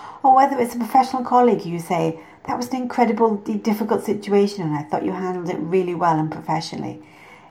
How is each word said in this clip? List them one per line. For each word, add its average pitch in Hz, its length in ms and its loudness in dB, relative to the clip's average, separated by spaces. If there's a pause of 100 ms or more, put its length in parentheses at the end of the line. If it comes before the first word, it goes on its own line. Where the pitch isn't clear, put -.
(220)
or 262 140 6
whether 269 240 4
it's 233 160 -4
a 240 40 -6
professional 247 440 0
colleague 247 380 4
who 165 80 -8
you 170 100 -4
say, 165 400 -2 (260)
"That 262 120 -4
was 247 120 -8
an 254 120 -4
incredibly 226 720 0
difficult 208 500 -2
situation 202 640 0
and 151 100 -2
I 147 60 -4
thought - 240 -4
you 190 80 -2
handled 180 360 -4
it 180 100 -4
really 180 360 0
well 165 240 2
and 156 120 -2
professionally." 156 720 -8 (500)